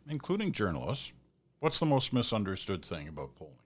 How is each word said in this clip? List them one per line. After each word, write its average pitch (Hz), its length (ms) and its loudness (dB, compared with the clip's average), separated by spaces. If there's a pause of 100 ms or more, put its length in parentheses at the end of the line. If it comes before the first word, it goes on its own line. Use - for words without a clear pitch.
including 175 420 -2
journalists, 98 640 -2 (460)
what's 151 180 2
the 170 80 4
most 135 280 4
misunderstood 101 680 0
thing 76 240 -8
about 76 280 -10
polling, 73 180 -16 (120)